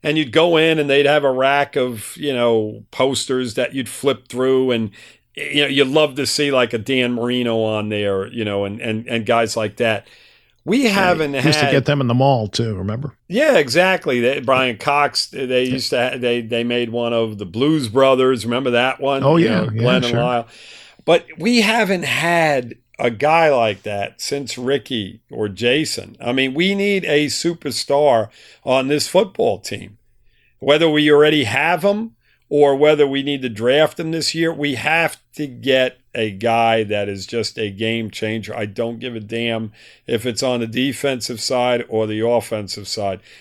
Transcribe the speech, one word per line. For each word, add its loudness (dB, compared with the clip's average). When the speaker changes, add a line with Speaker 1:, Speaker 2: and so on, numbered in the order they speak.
Speaker 1:
And 0
you'd -4
go 4
in 4
and 0
they'd 4
have 4
a 2
rack 2
of, -4
you -4
know, 0
posters -2
that -2
you'd -6
flip -2
through, 0
and, -2
you -2
know, 0
you'd 2
love 0
to -2
see, 0
like, 2
a -4
Dan 0
Marino -2
on -2
there, -2
you -6
know, -2
and, -8
and, -6
and -4
guys 0
like -4
that. -2
We 0
Speaker 2:
Yeah, 2
Speaker 1:
haven't 0
Speaker 2:
used -2
Speaker 1:
had 4
Speaker 2:
to 2
get 2
them 0
in 0
the 2
mall 4
too, -2
remember? -8
Speaker 1:
Yeah, 2
exactly. 2
They, 2
Brian 2
Cox, 0
they -8
Speaker 2:
Yeah. -2
Speaker 1:
used -4
to 0
ha-, -8
they, 0
they -4
made -2
one -2
of -2
the -8
Blues 0
Brothers. 4
Remember -2
that 0
one? 0
Speaker 2:
Oh, 4
Speaker 1:
You 4
Speaker 2:
yeah, 0
Speaker 1:
know, -2
Speaker 2:
yeah, -4
Speaker 1:
Glenn 2
and 0
Speaker 2:
sure. 0
Speaker 1:
Lyle. -2
But 2
we 2
haven't 0
had 0
a 0
guy 4
like 2
that -6
since -8
Ricky -4
or -6
Jason. -2
I -4
mean, 0
we 0
need 0
a 2
superstar 0
on 0
this -2
football 0
team. -12
Whether 4
we 4
already 6
have 0
him -2
or 4
whether 4
we -2
need -4
to -6
draft 2
him -6
this -4
year, 0
we -4
have -2
to -6
get 0
a -4
guy 2
that -4
is -8
just -6
a -6
game -4
changer. -6
I -6
don't -6
give -10
a -8
damn -4
if -4
it's -4
on 0
the -4
defensive -4
side 0
or 0
the -4
offensive -2
side. -6